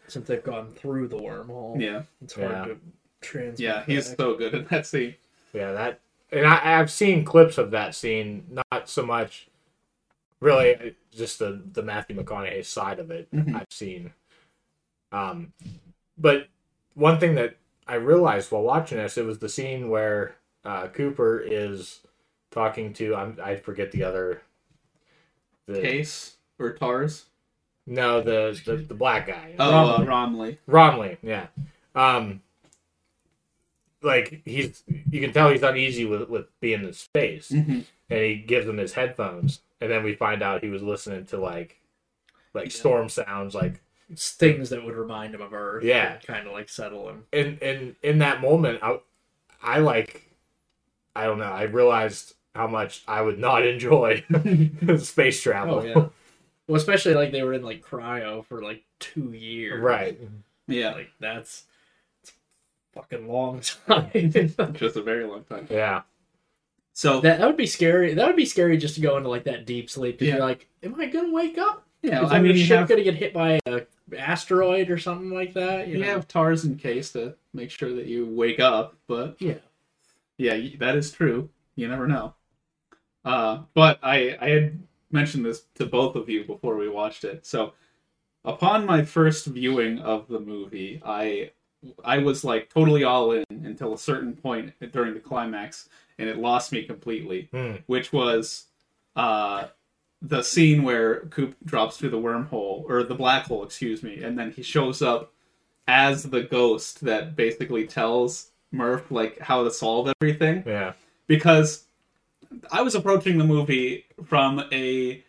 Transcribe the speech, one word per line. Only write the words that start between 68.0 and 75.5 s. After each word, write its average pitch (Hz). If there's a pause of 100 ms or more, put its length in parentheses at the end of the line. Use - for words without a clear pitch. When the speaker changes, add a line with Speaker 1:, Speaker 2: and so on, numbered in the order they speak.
Speaker 1:
That 220
would 359
be 302
scary 175
just 147
to 160
go 143
into, 135
like, 120
that 117
deep 120
sleep. 123
'Cause 139
Speaker 2:
Yeah. 139
Speaker 1:
you're 135
like, 131 (140)
"Am 247
I 311
gonna 330
wake 330
up? 427 (160)
Speaker 2:
Yeah, 165
Speaker 1:
Is 151
Speaker 2:
I 180
Speaker 1:
the 180
Speaker 2:
mean, 180
you 175
Speaker 1:
ship 226
Speaker 2:
have 175
Speaker 1:
gonna 220
get 185
hit 170
by 165
a 123 (360)
asteroid 180
or 175
something 180
like 185